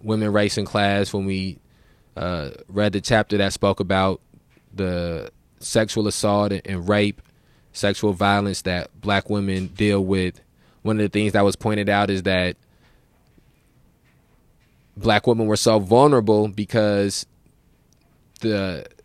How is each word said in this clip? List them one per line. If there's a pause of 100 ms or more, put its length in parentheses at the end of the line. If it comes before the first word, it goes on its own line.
Women,
Race,
and
Class
when
we, (560)
uh, (160)
read
the
chapter
that
spoke
about (520)
the (280)
sexual
assault
and,
and
rape, (500)
sexual
violence
that (120)
Black
women
deal
with, (400)
one
of
the
things
that
was
pointed
out
is
that (2500)
Black
women
were
so
vulnerable
because (1160)
the, (200)